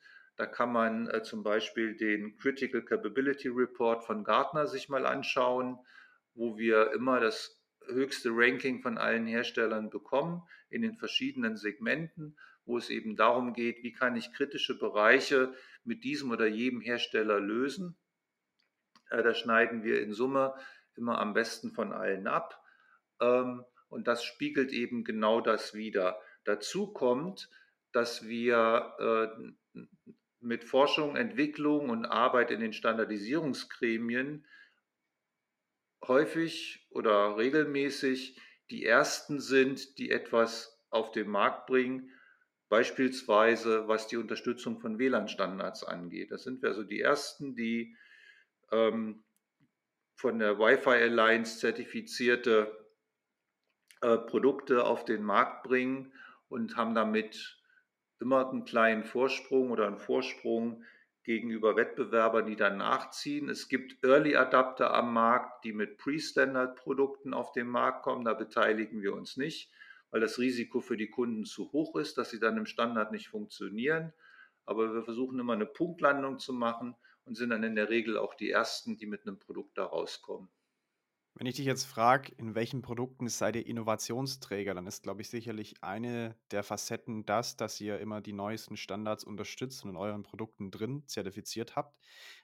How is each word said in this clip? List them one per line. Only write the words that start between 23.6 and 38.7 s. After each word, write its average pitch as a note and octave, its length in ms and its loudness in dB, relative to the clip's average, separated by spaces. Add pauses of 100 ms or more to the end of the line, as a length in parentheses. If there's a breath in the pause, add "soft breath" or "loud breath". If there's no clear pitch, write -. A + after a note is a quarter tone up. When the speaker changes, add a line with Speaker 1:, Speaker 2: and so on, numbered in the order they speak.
Speaker 1:
und - 180 -10
das A#2+ 160 0
spiegelt C#3+ 500 -2
eben A#2+ 300 -4
genau A2 380 2
das A2 340 0
wider. G2+ 460 0 (240 loud breath)
Dazu F#3 480 -2
kommt, C#3+ 580 -2 (400 soft breath)
dass A#2 360 -2
wir, A#2 680 2 (420)
äh, - 400 -18 (640)
mit A#2 260 -6
Forschung, C#3+ 520 4
Entwicklung D3 720 0
und A2+ 160 -2
Arbeit A#2 440 4
in A2 100 -2
den A2 120 -2
Standardisierungsgremien A#2 1700 -2 (1600 soft breath)
häufig D#3+ 840 0
oder G#2 460 4
regelmäßig C#3 1040 0 (300 loud breath)